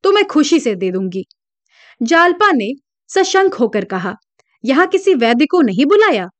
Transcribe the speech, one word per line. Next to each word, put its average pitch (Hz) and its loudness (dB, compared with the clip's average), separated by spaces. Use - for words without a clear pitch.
तो 392 0
मैं 403 2
खुशी 302 0
से 214 -4
दे 180 -4
दूंगी। 185 -6
जालपा 349 2
ने 233 -2
सशंक 381 0
होकर 214 -2
कहा, 190 -8
"यहाँ 277 2
किसी 381 0
वैद्य 240 2
को 349 0
नहीं 175 2
बुलाया?" 320 2